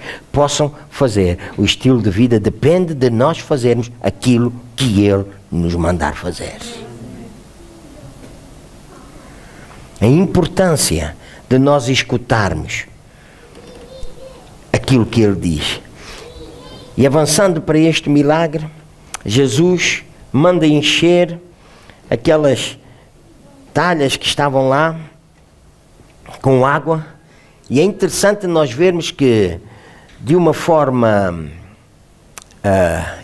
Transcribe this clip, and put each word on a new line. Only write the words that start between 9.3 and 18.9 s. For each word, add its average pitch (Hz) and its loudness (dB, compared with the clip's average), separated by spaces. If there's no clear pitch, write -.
A 95 2
importância 151 2
de 131 4
nós 135 2
escutarmos 110 -2
aquilo 123 4
que - 0
Ele 101 2
diz. 82 -4
E 135 4
avançando 156 2
para 151 0
este 160 2
milagre, 156 0